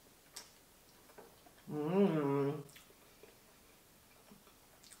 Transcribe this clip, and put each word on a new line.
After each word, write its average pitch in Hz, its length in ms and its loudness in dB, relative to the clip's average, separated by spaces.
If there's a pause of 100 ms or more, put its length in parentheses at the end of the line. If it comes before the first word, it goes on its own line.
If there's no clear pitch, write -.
(1700)
Mm. 151 760 2 (2500)